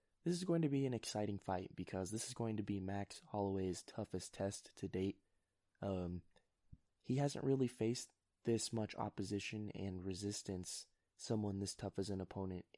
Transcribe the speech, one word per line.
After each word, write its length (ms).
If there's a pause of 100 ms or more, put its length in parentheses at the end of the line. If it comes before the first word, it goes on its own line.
(240)
This 100
is 80
going 200
to 60
be 180
an 60
exciting 460
fight 380
because 340
this 160
is 80
going 220
to 80
be 160
Max 400 (100)
Holloway's 540
toughest 500
test 460
to 80
date. 300 (640)
Um, 400 (800)
he 140
hasn't 280
really 240
faced 400 (380)
this 260
much 240
opposition 760
and 320
resistance, 800 (320)
someone 420
this 140
tough 240
as 100
an 140
opponent 420 (140)